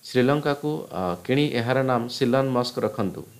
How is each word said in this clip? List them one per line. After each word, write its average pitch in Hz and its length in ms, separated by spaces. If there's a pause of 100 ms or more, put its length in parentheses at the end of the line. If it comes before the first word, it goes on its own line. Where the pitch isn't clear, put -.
ଶ୍ରୀଲଙ୍କାକୁ, 147 880
ଆ, 90 240 (100)
କିଣି 143 220
ଏହାର 127 360
ନାମ 123 240
ସିଲନ 131 420
ମସ୍କ 123 300
ରଖନ୍ତୁ 104 460 (140)